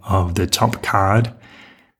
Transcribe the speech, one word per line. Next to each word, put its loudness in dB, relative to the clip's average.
of -2
the 0
top -2
card 2